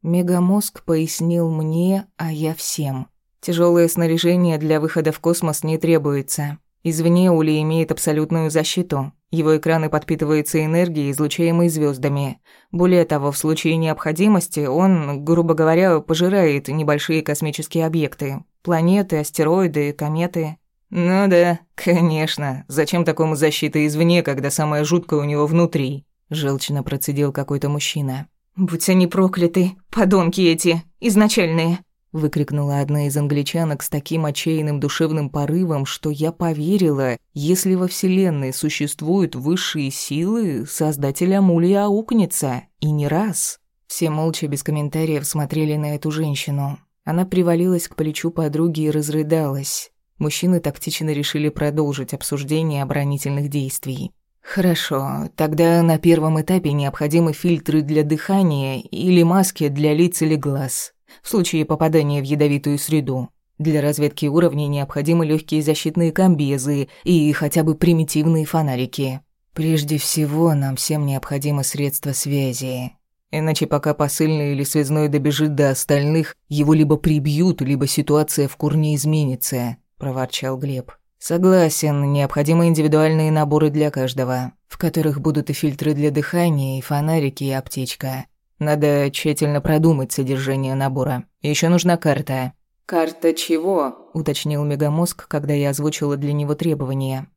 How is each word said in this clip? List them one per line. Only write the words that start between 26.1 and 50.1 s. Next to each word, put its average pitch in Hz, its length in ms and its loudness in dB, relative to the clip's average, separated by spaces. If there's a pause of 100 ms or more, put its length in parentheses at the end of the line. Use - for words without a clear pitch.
Желчно 143 520 -2
процедил 143 520 -2
какой-то 143 340 -4
мужчина. 147 600 -4 (280)
«Будь 170 340 -2
они 185 180 6
прокляты, 185 640 2 (180)
подонки 190 500 2
эти, 165 420 2 (160)
изначальные!» 180 800 2 (340)
выкрикнула 147 640 -2
одна 147 280 0
из 143 100 -2
англичанок 147 680 -2
с - 60 -8
таким 156 360 -4
отчаянным 151 540 -2
душевным 147 500 -2
порывом, 151 560 -2
что - 240 -6
я 151 220 -2
поверила, 156 840 0 (160)
если 185 420 0
во 180 120 0
Вселенной 180 640 0
существуют 151 840 -2
высшие 143 560 -4
силы, 165 720 -4
создатель 151 720 -2
Амулии 180 380 4
аукнется, 202 880 0 (160)
и 151 100 -2
не 147 180 0
раз. 175 520 -2 (260)
Все - 240 -2
молча, 156 380 -2
без 143 160 -4
комментариев 151 640 -2
смотрели 151 480 -2
на 151 200 -4
эту 147 140 -4
женщину. 143 680 -4 (240)
Она 170 220 0
привалилась 175 640 0
к - 80 -18
плечу 156 360 -4
подруги 156 500 -2
и 151 80 0
разрыдалась. 151 1040 -2 (260)